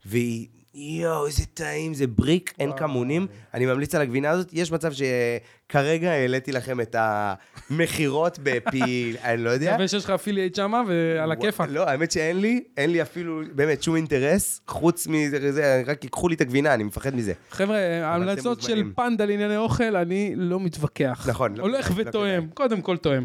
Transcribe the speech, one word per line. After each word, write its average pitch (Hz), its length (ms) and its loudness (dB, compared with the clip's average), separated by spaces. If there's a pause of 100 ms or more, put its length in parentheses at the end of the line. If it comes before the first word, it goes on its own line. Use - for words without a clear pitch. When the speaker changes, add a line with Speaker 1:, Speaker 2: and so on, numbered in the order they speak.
Speaker 1:
והיא, 113 420 -2 (280)
יואו, 156 520 -2
איזה 151 180 -2
טעים, 156 480 -6
זה 139 140 0
בריק, 143 500 2
עין 143 120 -2
Speaker 2:
וואו. 139 100 -6
Speaker 1:
כמונים. 147 480 0 (260)
אני 120 120 0
ממליץ 135 300 0
על 156 60 2
הגבינה 139 280 0
הזאת. 175 240 0
יש 160 180 -2
מצב 160 220 -2
שכרגע 135 1160 0
העליתי 131 400 0
לכם 127 300 -4
את 110 180 -4
המכירות 139 1400 0
בפי, 127 720 0
<laughs> - 80 -12
אני 117 200 0
לא 117 60 2
יודע. 139 220 2
Speaker 2:
מקווה 196 160 2
שיש 202 180 -2
לך 196 40 -6
אפילייט 190 460 -2
שמה, 208 320 0
ועל 165 420 2
Speaker 1:
וואו, 156 100 -2
Speaker 2:
הכיפאק. 185 300 0
Speaker 1:
לא, 156 200 0
האמת 151 220 0
שאין 165 300 0
לי, 233 220 2 (140)
אין 147 140 2
לי 170 100 2
אפילו 160 400 -6 (140)
באמת 143 280 2
שום 165 120 2
אינטרס, 151 720 2
חוץ 165 400 0
מזה, 147 440 0
זה, 139 340 4
רק 143 180 -4
ייקחו - 260 -2
לי 165 60 0
את 156 60 2
הגבינה, 139 320 4
אני 110 100 2
מפחד 120 320 -4
מזה. 107 180 0 (180)
Speaker 2:
חבר'ה, 202 260 0
Speaker 1:
אבל 196 60 2 (160)
אתם 165 60 -2 (240)
Speaker 2:
ההמלצות 233 320 -2
של 233 140 -8
Speaker 1:
מוזמנים. 208 200 -2
Speaker 2:
פנדה 233 300 0
לענייני 208 320 0
אוכל, 226 380 2
אני 185 400 0
לא 180 240 0
מתווכח. 151 720 -2
Speaker 1:
נכון, 113 280 0
לא 143 60 -8
Speaker 2:
הולך 247 240 0
Speaker 1:
כדאי, 190 160 0
לא 226 60 -6
Speaker 2:
וטועם, 202 320 0
Speaker 1:
כדאי. 160 120 -6
Speaker 2:
קודם 226 280 0
כל 180 160 0
טועם. 135 280 2